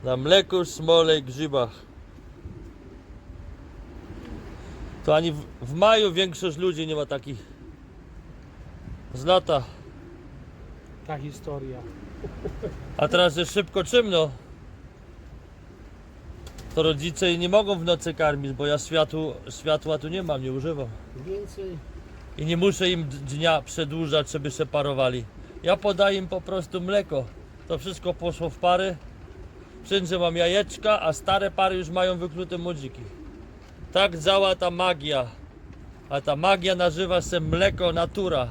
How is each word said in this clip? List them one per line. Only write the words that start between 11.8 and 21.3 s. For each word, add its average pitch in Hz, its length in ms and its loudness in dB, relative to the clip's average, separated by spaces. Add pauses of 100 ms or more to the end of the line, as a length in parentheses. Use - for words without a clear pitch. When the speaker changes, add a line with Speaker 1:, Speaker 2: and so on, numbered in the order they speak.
Speaker 1:
A 151 120 2
teraz 175 280 4
jest 170 180 -2
szybko 190 300 0
czymno. 180 460 4 (2500)
To 160 80 4
rodzice 160 500 2
i 170 60 2
nie 175 100 0
mogą 202 300 4
w 165 60 -4
nocy 165 300 0
karmić, 143 380 0
bo 135 140 -4
ja 147 120 2
światło, 156 560 0 (160)
światła 151 480 0
tu 156 100 -6
nie 180 140 -4
mam, 147 200 -2
nie 131 100 -4
używam. 139 360 -4 (280)
Speaker 2:
Więcej. 185 640 -10 (600)